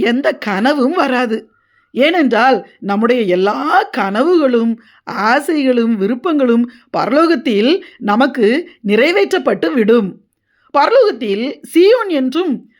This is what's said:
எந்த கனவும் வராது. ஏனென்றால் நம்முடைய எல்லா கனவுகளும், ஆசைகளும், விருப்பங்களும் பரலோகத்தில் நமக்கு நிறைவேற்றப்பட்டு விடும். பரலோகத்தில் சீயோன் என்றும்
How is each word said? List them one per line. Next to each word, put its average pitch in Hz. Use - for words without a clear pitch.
எந்த 240
கனவும் 247
வராது. 247
ஏனென்றால் 262
நம்முடைய 226
எல்லா 190
கனவுகளும், 240
ஆசைகளும், 254
விருப்பங்களும் 240
பரலோகத்தில் 254
நமக்கு 226
நிறைவேற்றப்பட்டு 320
விடும். 220
பரலோகத்தில் 277
சீயோன் 403
என்றும் 294